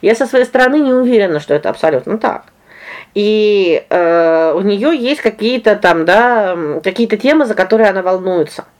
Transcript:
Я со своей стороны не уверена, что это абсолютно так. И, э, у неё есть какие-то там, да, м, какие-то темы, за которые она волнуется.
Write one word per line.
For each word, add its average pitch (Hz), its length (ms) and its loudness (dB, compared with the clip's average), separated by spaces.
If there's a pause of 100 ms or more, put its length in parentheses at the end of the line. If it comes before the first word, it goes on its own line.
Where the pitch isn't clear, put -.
Я 202 100 2
со 240 140 -2
своей 254 180 2
стороны 254 320 0
не 269 160 2
уверена, 220 460 2
что 147 160 -2
это 151 140 -2
абсолютно 160 500 -2
так. - 240 -4 (720)
И, 208 760 0
э, 165 680 2
у 180 60 -2
неё 202 300 0
есть 277 300 -4
какие-то 220 560 0
там, 170 280 2
да, 214 480 2
м, 160 300 -6
какие-то 202 340 -2
темы, 285 300 2
за 214 80 -4
которые 214 340 2
она 190 140 -2
волнуется. 185 600 -2 (140)